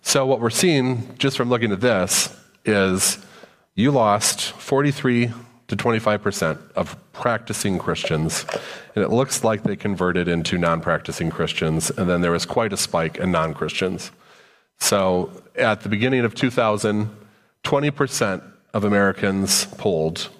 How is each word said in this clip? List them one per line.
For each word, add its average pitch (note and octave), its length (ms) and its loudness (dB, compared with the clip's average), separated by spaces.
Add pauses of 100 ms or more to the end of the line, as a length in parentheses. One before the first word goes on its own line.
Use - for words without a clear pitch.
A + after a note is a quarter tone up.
So C3+ 240 2
what C3 160 2
we're A#2 80 2
seeing, B2+ 680 0
just C3+ 180 0
from B2 120 0
looking A#2 220 2
at F#2+ 100 -2
this, G#2 540 2 (300)
is F#2+ 540 2 (560)
you A#2 140 4
lost G#2+ 600 2
forty-three C3 800 2 (360)
to - 80 -6
twenty-five G#2+ 460 0
percent D#2+ 380 -2 (160)
of F#2 200 -4 (160)
practicing G#2 680 -2
Christians, D#2+ 680 -2 (480)
and G#2 100 0
it - 60 0
looks B2+ 340 0
like A2 200 0
they G2+ 120 -2
converted F2+ 520 0
into E2+ 320 0
non-practicing E2 720 0
Christians, D#2+ 580 -2
and - 180 -2
then F2 140 2
there F2 100 2
was E2+ 140 0
quite A2+ 260 0
a F#2+ 60 -6
spike E2 400 -2
in F#2 140 0
non-Christians. D#2+ 800 -2 (680)
So F#2 520 2 (240)
at G#2+ 260 2
the G2+ 80 -8
beginning A#2+ 360 2
of A2 100 -2
two C3 160 0
thousand, G#2+ 580 0 (540)
twenty D3 260 2
percent A#2 540 -2 (300)
of G#2 100 0
Americans G2 840 2 (120)
polled D#2+ 520 -2 (100)